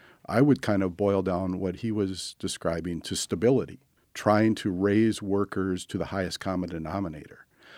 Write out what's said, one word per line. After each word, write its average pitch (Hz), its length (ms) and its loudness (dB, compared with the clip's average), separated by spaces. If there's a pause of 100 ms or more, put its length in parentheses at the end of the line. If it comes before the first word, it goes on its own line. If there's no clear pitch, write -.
(260)
I 110 140 2
would 143 200 6
kind 101 220 0
of 90 140 -2
boil 98 260 2
down 92 380 -2
what 92 160 -4
he 113 160 -6
was 98 460 -4
describing 85 640 -4
to - 140 -6
stability, 104 640 0 (320)
trying 107 440 4
to 104 140 -4
raise 101 520 4
workers 98 640 -2
to - 120 -6
the 85 80 -2
highest 95 340 -4
common 90 280 -4
denominator. 80 760 -8 (320)